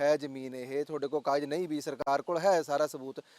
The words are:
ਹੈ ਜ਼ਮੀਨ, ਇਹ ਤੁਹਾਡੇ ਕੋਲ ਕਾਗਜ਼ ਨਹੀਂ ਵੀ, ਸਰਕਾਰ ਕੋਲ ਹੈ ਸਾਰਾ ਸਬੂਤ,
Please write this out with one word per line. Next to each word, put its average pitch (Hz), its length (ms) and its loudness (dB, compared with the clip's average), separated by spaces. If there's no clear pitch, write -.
ਹੈ 151 160 6
ਜ਼ਮੀਨ, 135 380 -6
ਇਹ 135 300 -4
ਤੁਹਾਡੇ 143 220 -6
ਕੋਲ 139 140 0
ਕਾਗਜ਼ 143 240 2
ਨਹੀਂ 160 240 -2
ਵੀ, 151 120 -2
ਸਰਕਾਰ 139 420 0
ਕੋਲ 175 160 -2
ਹੈ 175 240 6
ਸਾਰਾ 147 240 0
ਸਬੂਤ, 135 340 -8